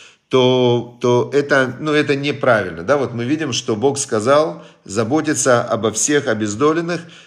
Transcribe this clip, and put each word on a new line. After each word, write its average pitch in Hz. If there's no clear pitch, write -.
то, 127
то 123
это, 139
ну, 151
это 147
неправильно, 120
да, 127
вот 131
мы 117
видим, 147
что 113
Бог 139
сказал 143
заботиться 123
обо 113
всех 143
обездоленных, 147